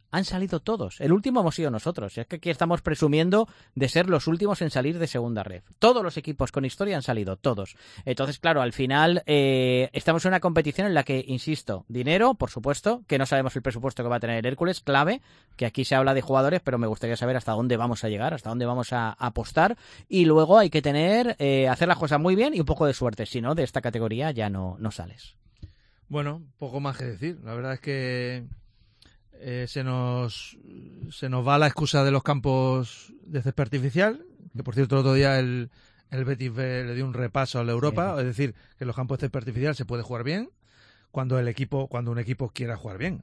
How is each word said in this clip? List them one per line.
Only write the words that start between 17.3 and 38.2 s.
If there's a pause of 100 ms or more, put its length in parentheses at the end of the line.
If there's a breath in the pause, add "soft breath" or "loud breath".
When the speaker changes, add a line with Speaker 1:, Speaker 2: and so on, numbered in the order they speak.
Speaker 1:
hasta
dónde
vamos
a
llegar,
hasta
dónde
vamos
a
apostar, (320 loud breath)
y
luego
hay
que
tener,
eh,
hacer
las
cosas
muy
bien
y
un
poco
de
suerte,
si
no,
de
esta
categoría
ya
no,
no
sales. (720 soft breath)
Speaker 2:
Bueno, (160)
poco
más
que
decir.
La
verdad
es
que, (880 soft breath)
eh,
se
nos, (540)
se
nos
va
la
excusa
de
los
campos (120)
de
césped
artificial, (320)
que
por
cierto
el
otro
día
el, (400 soft breath)
el
Betis
B
le
dio
un
repaso
a
la
Europa,
Speaker 1:
Sí.